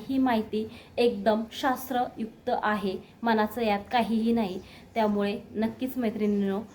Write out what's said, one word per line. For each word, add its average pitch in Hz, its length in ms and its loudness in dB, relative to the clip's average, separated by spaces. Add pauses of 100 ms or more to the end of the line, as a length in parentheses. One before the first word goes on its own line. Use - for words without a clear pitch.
ही 269 80 0
माहिती 220 520 2 (280)
एकदम 220 540 2
शास्त्रयुक्त 247 1000 -4 (120)
आहे, 202 340 0 (260)
मनाचं 220 380 2
यात 202 180 2 (120)
काहीही 226 420 2
नाही. 196 260 0 (360)
त्यामुळे 202 440 2 (120)
नक्कीच 226 460 -4
मैत्रिणींनो, 208 640 0 (140)